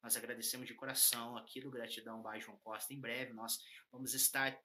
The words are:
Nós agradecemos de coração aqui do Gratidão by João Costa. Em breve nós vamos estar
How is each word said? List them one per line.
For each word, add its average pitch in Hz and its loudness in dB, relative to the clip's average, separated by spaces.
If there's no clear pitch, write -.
Nós 117 2
agradecemos 117 -4
de 117 -10
coração 120 4
aqui 113 -10
do 135 -8
Gratidão 113 -6
by 107 -4
João 107 -12
Costa. 110 -6
Em 139 -6
breve 123 -2
nós 113 -2
vamos 131 -4
estar 135 4